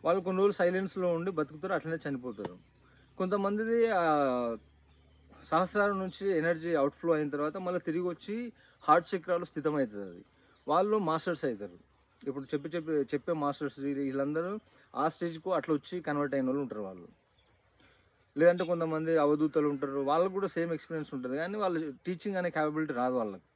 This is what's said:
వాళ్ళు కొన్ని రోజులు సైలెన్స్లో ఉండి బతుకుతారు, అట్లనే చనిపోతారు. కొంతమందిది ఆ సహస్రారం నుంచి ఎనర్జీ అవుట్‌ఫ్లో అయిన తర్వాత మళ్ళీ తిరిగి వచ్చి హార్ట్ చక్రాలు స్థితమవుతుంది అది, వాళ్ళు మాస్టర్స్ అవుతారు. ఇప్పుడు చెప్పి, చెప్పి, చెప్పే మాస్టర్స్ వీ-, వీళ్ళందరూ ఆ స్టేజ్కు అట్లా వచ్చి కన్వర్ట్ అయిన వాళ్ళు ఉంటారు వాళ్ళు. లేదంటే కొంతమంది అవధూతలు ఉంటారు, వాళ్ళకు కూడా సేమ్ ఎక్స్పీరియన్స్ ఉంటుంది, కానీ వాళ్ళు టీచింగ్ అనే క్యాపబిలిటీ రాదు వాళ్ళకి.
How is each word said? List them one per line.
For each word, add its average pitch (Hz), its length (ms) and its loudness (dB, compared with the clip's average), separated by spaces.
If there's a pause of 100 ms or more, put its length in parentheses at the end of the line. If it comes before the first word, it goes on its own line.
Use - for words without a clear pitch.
వాళ్ళు 180 220 4
కొన్ని 185 140 0
రోజులు 202 200 4
సైలెన్స్లో 185 480 2 (100)
ఉండి 180 120 -2
బతుకుతారు, 156 460 -4
అట్లనే 160 300 -4
చనిపోతారు. 123 500 -6 (600)
కొంతమందిది 202 600 0 (220)
ఆ 170 40 4 (1500)
సహస్రారం 196 540 2
నుంచి 185 200 -8 (160)
ఎనర్జీ 165 320 0 (100)
అవుట్‌ఫ్లో 165 360 0
అయిన 151 180 0
తర్వాత 151 200 -2
మళ్ళీ 180 320 -4
తిరిగి 175 240 0
వచ్చి 202 240 -8 (480)
హార్ట్ 165 300 4
చక్రాలు 175 300 -2
స్థితమవుతుంది 139 680 -2
అది, 87 120 -16 (440)
వాళ్ళు 190 320 2
మాస్టర్స్ 160 460 -2
అవుతారు. 101 340 -6 (440)
ఇప్పుడు 139 220 -6
చెప్పి, 147 240 -6
చెప్పి, 160 240 -4 (200)
చెప్పే 151 200 -2
మాస్టర్స్ 143 460 -2
వీ-, 139 220 -4
వీళ్ళందరూ 143 520 -2 (420)
ఆ 147 140 0
స్టేజ్కు 165 500 -6
అట్లా 160 160 -2
వచ్చి 147 260 -6
కన్వర్ట్ 143 360 -2
అయిన 131 140 2
వాళ్ళు 143 120 0
ఉంటారు 107 260 -6
వాళ్ళు. 90 200 -14 (1300)
లేదంటే 175 280 6
కొంతమంది 160 480 0 (100)
అవధూతలు 147 500 4
ఉంటారు, 139 360 -2
వాళ్ళకు 175 240 2
కూడా 190 240 -2
సేమ్ 170 160 -2
ఎక్స్పీరియన్స్ 156 420 -6
ఉంటుంది, 127 220 -4
కానీ 180 260 -4
వాళ్ళు 180 160 0 (280)
టీచింగ్ 185 340 -4
అనే 175 160 0
క్యాపబిలిటీ 151 440 0
రాదు 127 140 2
వాళ్ళకి. 104 420 -4